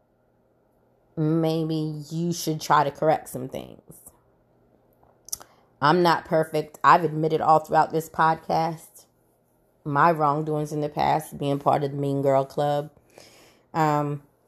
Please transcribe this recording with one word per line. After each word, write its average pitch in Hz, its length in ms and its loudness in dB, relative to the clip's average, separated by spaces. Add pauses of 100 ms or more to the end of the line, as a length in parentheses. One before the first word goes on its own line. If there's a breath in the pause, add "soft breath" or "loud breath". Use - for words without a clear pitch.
(1160)
maybe 160 920 -2
you 170 240 -4
should 156 260 -4
try 151 240 2
to 139 80 -2
correct - 380 0
some 131 180 -10
things. - 340 -14 (2000 loud breath)
I'm 175 220 4
not 170 220 2
perfect. 156 580 -4
I've 170 200 6
admitted 156 380 -2
all 156 180 4
throughout 156 320 0
this 160 180 -6
podcast 160 800 -2 (960)
my 151 280 4
wrongdoings 151 600 -2
in 151 100 -4
the 147 80 -4
past, 147 480 -2
being 143 220 -2
part 139 240 2
of 143 80 -4
the 143 60 -8
Mean 139 240 -2
Girl 135 240 2
Club. 147 460 -4 (840 soft breath)
Um, 147 480 0 (260)